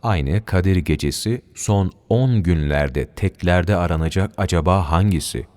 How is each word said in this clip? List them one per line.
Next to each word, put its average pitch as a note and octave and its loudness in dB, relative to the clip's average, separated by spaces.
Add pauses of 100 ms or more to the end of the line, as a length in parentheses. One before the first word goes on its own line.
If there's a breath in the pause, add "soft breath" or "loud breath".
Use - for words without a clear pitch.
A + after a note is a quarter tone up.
Aynı F#2 0
Kadir F#2+ 2
Gecesi D#2+ -2 (140)
son G2+ 0 (180)
on A#2+ 2
günlerde D2 0
teklerde F2+ 0
aranacak E2+ 0
acaba F2 0
hangisi? E2 0